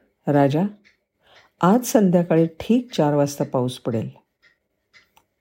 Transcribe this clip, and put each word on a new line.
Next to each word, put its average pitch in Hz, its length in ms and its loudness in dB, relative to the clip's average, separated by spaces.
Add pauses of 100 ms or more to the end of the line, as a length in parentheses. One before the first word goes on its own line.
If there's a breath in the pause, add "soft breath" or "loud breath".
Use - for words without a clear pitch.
(280 soft breath)
"राजा, 143 360 2 (960 soft breath)
आज 214 220 2
संध्याकाळी 175 640 2
ठीक 240 460 -2
चार 147 240 0
वाजता 143 280 -2
पाऊस 127 360 -4
पडेल." 117 300 -6 (1300)